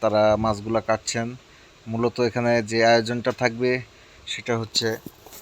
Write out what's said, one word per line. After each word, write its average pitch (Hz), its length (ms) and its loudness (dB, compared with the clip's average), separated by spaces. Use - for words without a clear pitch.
তারা 107 360 4
মাছগুলা 110 440 -2
কাটছেন। 117 560 -4
মূলত 113 320 -2
এখানে 120 420 2
যে 113 220 0
আয়োজনটা 117 480 2
থাকবে 123 500 -2
সেটা 117 320 -4
হচ্ছে 113 380 -4